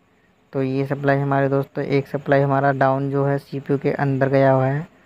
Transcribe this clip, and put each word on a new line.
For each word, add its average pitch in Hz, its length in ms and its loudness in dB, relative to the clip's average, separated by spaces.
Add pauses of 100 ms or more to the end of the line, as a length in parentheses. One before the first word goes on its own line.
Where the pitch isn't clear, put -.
(540)
तो 135 100 -2
ये 135 220 -2
supply 139 320 0
हमारे 139 320 0
दोस्तों, 139 340 -2
एक 139 240 -2
supply 139 340 0
हमारा 139 320 2
down 135 380 0
जो 139 140 0
है 139 120 0
सीपीयू 139 420 -6
के 143 140 -2
अंदर 135 360 0
गया 135 220 4
हुआ 131 140 4
है। 143 220 -2 (180)